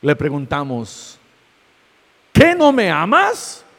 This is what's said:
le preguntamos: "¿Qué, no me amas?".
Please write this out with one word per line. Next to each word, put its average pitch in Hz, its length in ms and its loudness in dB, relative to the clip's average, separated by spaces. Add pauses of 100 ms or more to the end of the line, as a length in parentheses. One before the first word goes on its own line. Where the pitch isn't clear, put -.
le 143 140 0
preguntamos: 139 1040 -8 (1120)
"¿Qué, 339 240 4
no 302 160 4
me 233 180 0
amas?". 262 760 -2 (140)